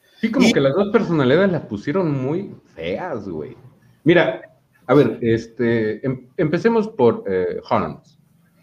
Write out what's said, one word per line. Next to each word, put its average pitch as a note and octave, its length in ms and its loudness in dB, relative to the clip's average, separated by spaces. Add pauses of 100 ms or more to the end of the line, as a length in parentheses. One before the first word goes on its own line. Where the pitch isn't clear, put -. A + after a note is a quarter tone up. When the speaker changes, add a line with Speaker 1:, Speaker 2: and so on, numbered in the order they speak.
(200)
Speaker 1:
Sí, A3 100 -2
como B3 160 4
Speaker 2:
Y A#3 60 4
Speaker 1:
que F#3 80 2
las C#3 140 2
dos G3+ 180 0
personalidades E3 580 2
las D#3 120 -2
pusieron D3 500 -4
muy C#3+ 420 -6 (200)
feas, G#2 520 -8
güey. D2+ 300 -10 (480)
Mira, D3+ 380 2 (440)
a B2+ 80 2
ver, C3 280 4
este, A2+ 840 -2
em-, C3 300 -6
empecemos G3+ 520 0
por, A#2 380 2
eh, F2+ 320 -2 (120)
Holmes. E2+ 480 -4 (440)